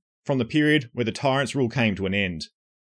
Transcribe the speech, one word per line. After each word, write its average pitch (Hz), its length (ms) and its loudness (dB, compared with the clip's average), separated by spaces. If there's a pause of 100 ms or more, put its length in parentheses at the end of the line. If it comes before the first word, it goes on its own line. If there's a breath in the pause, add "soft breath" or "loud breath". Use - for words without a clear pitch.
(220)
from 139 140 -2
the 123 80 2
period 151 480 2
where 120 140 -2
the 113 60 -2
tyrant's 135 420 0
rule 131 160 0
came 113 240 0
to 95 100 -4
an 92 80 -2
end. 92 360 -2 (340)